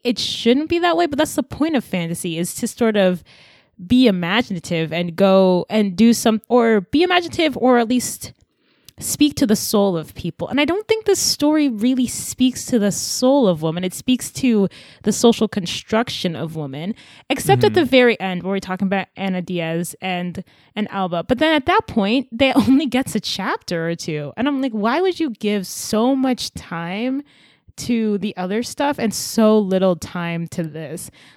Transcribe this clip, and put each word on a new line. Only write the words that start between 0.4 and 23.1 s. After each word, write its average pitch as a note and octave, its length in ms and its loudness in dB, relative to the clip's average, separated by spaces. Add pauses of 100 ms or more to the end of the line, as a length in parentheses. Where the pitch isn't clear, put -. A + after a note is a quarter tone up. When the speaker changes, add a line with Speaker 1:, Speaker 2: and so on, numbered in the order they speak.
Speaker 1:
be E4+ 80 2
that E4+ 180 2
way, F4 100 2
but C#4+ 120 -4
that's D4+ 160 0
the C4+ 80 -2
point D4+ 340 -2
of A3 80 0
fantasy, E3+ 540 -4
is E3+ 180 -4
to A#3+ 100 -4
sort A3 300 0
of F#3 260 2 (640)
be B3+ 200 6
imaginative F3 880 -2
and E3+ 220 -4
go F#3+ 540 4
and G3+ 260 0
do A3+ 200 6
some, A3 340 2
or A3+ 320 4
be C#4+ 220 0
imaginative, F4 560 0
or B3 200 4
at A#3 100 0
least - 440 -4 (680)
speak - 340 0
to C#4 120 0
the G#3 100 4
soul G3+ 400 0
of D#3 180 -8
people. - 340 -8
And C#4 120 -2
I D4 60 2
don't F#4+ 200 -4
think A4 200 0
this G4 120 4
story D4 500 2
really B3 380 0
speaks - 600 -2
to B3 120 0
the G3+ 140 2
soul B3+ 560 2
of D#3+ 140 0
women. D#3+ 200 -4
It F#3 120 -4
speaks - 380 -2
to G#3+ 360 2 (340)
the G#3 100 0
social A#3 360 2
construction - 880 -4
of D#3 200 -6
women, D3+ 380 -8 (360)
except G4 340 4
at G4+ 80 4
Speaker 2:
Mm-hmm. F4+ 80 4
Speaker 1:
the D4+ 60 2
very B3 340 4
end F#3 220 -4
where F#3+ 100 -4
we're G3 80 -2
talking F#3 260 -4
about F#3+ 300 -2
Ana F#3 260 -4
Diaz E3 600 -4
and, F3+ 420 -6 (320)
and G#3 140 -4
Alba. F3+ 340 -4
But B3 140 0
then D#4 160 2
at C#4 120 0
that G4+ 220 2
point, A3+ 420 0
they C4 220 2
<laughs> G#3+ 160 2
only C4+ 180 4
gets B3 300 -2